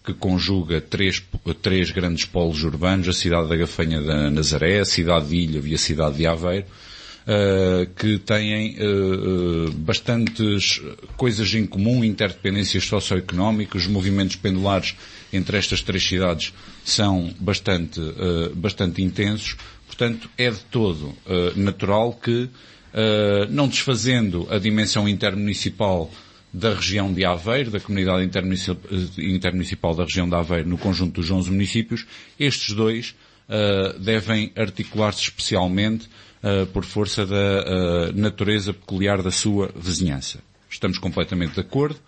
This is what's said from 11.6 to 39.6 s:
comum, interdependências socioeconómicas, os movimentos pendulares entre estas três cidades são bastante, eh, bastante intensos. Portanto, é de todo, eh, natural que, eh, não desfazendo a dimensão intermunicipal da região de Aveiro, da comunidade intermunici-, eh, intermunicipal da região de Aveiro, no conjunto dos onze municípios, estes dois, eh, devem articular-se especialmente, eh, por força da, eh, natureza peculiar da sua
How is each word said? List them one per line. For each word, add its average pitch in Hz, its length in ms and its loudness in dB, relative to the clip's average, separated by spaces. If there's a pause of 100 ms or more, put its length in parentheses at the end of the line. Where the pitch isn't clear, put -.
comum, 113 380 2
interdependências 98 800 0
socioeconómicas, 98 960 0
os 87 60 -2
movimentos 98 480 2
pendulares 95 580 0 (380)
entre 95 240 0
estas 95 240 0
três 92 260 -2
cidades 90 460 0 (320)
são 92 560 2
bastante, 90 600 0
eh, 82 540 -2
bastante 92 480 0
intensos. 104 540 0 (300)
Portanto, 117 500 -4
é 123 140 2
de 101 100 -6 (100)
todo, 82 420 0 (140)
eh, 87 300 0
natural 101 560 2
que, 120 360 -2 (440)
eh, 107 580 2
não 143 160 2
desfazendo 113 840 0
a 104 80 0
dimensão 107 500 2
intermunicipal 95 1000 0 (460)
da 104 160 0
região 95 400 0
de 90 100 0
Aveiro, 98 480 0
da 104 80 -2
comunidade 92 460 0
intermunici-, 92 460 -2
eh, 90 580 -4
intermunicipal 90 640 0
da 87 100 0
região 87 220 0
de 87 80 0
Aveiro, 85 320 0
no 87 120 0
conjunto 90 420 0
dos 85 100 0
onze 92 200 0
municípios, 101 560 -2 (340)
estes 135 340 -2
dois, 113 400 0 (320)
eh, 101 520 0
devem 107 580 0
articular-se 104 640 -2
especialmente, 101 880 0 (340)
eh, 98 300 2
por 95 120 -2
força 104 420 -2
da, 98 100 0
eh, 92 800 2
natureza 101 580 0
peculiar 98 500 0
da 92 80 0
sua 101 460 0